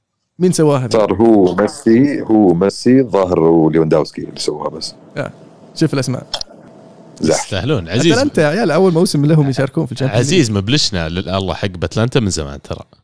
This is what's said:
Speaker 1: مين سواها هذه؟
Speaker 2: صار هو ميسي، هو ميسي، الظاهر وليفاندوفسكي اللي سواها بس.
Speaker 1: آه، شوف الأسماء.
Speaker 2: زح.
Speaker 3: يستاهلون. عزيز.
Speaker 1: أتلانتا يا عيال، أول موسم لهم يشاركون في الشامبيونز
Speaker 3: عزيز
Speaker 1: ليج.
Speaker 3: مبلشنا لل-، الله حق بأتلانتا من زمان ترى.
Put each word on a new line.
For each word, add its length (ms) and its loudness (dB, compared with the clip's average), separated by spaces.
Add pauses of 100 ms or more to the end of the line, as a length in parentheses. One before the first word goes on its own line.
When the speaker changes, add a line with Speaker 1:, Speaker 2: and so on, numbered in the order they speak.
(400)
Speaker 1:
مين 120 4
سواها 340 0
هذه؟ 40 -8
Speaker 2:
صار 240 0
هو 420 4
ميسي، 640 2
هو 320 4
ميسي، 460 2
الظاهر 400 0
وليفاندوفسكي 840 2
اللي 180 -12
سواها 300 -6
بس. 240 -12 (240)
Speaker 1:
آه، 140 -8 (440)
شوف 180 -2
الأسماء. 340 -4 (920)
Speaker 2:
زح. 220 0
Speaker 3:
يستاهلون. 460 -4
عزيز. 220 0
Speaker 1:
أتلانتا 300 0
يا 60 2
عيال، 240 -2
أول 220 2
موسم 320 0
لهم 240 2
يشاركون 360 -4
في 60 -12
الشامبيونز 340 -2
Speaker 3:
عزيز 260 2
Speaker 1:
ليج. 60 0
Speaker 3:
مبلشنا 520 -2
لل-، 200 -6
الله 240 -2
حق 140 -6
بأتلانتا 520 -2
من 100 0
زمان 320 -8
ترى. 220 -12 (200)